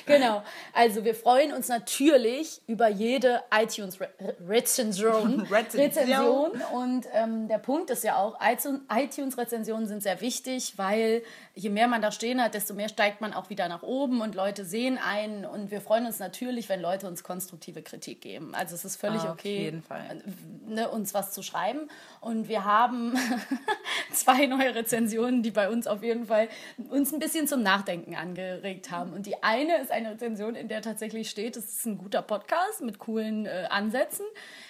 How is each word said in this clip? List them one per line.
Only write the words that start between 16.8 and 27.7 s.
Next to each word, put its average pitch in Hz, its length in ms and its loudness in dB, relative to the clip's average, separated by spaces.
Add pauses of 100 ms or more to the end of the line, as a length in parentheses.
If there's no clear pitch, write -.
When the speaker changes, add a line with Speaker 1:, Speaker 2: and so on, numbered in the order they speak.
Speaker 1:
Leute 196 260 -2
uns 165 140 -10
konstruktive 175 580 -10
Kritik - 400 -14
geben. 117 340 -12
Also 175 200 -6
es 175 100 -10
ist 190 120 -8
völlig 208 260 -2
Speaker 2:
Auf 165 80 -2
Speaker 1:
okay, 202 320 -6
Speaker 2:
jeden 160 200 -6
Fall. - 440 -12
Speaker 1:
äh, 185 440 -14
ne, 220 200 -2
uns 208 240 -4
was 196 180 -2
zu 190 100 -10
schreiben. 240 460 -4 (320)
Und 226 280 -4
wir 202 180 -2
haben 233 480 4 (500)
<laughs> - 480 -4
zwei 262 340 6
neue 254 280 2
Rezensionen, 233 680 2
die 226 80 0
bei 202 180 2
uns 233 180 0
auf 202 160 -2
jeden 226 240 0
Fall 220 220 4 (420)
uns 277 220 2
ein 311 60 -2
bisschen 311 280 0
zum 262 160 0
Nachdenken 190 540 0